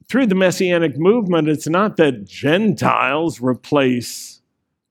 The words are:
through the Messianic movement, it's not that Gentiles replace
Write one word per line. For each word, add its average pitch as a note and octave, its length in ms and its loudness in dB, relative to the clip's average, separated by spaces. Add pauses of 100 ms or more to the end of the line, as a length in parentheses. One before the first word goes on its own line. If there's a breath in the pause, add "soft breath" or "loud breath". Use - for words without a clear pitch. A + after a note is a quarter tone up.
through C4 180 0
the F#3+ 80 2
Messianic F3 640 0
movement, F3 500 2
it's D3+ 200 -2
not F#3 280 0
that C3 300 2
Gentiles C3+ 1120 0
replace B2+ 1000 -2 (480)